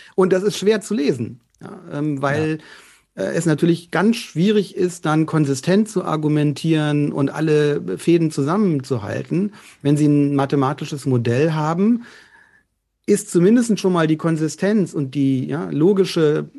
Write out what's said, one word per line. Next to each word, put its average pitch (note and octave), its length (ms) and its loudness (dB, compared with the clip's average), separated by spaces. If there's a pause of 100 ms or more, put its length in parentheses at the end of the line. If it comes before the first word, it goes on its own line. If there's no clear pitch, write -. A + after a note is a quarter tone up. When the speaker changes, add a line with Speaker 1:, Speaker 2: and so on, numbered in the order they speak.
(140)
Speaker 1:
Und F#3 180 2
das F#3 100 0
ist G#3 140 -2
schwer G#3 240 2
zu - 140 -6
lesen, D3 460 -2 (200)
ja? - 80 -18 (240)
Ähm, D3 300 -4
weil D#3 380 -2 (560)
Speaker 2:
Ja. F#3+ 80 -6
Speaker 1:
äh, - 100 -4
es E3+ 120 -2
natürlich E3 440 0
ganz G#3+ 260 2
schwierig G3+ 600 0
ist, F3+ 280 -4
dann D#3 220 2
konsistent D#3+ 640 0
zu - 160 -4
argumentieren D3+ 1080 0
und C#3 180 -2
alle D3+ 680 0
Fäden E3 320 2
zusammenzuhalten. C#3+ 1200 -2 (300)
Wenn C#3+ 140 2
Sie D3+ 100 2
ein C#3+ 300 2
mathematisches C#3 680 -2
Modell B2+ 480 0
haben, F3+ 520 0 (1000)
ist - 260 0
zumindest G#3+ 480 4
schon F#3+ 120 0
mal E3 140 2
die D#3 100 2
Konsistenz E3 760 -2
und C#3 220 -6
die, C3+ 300 0
ja, F3 240 -6
logische, D#3 760 2 (100)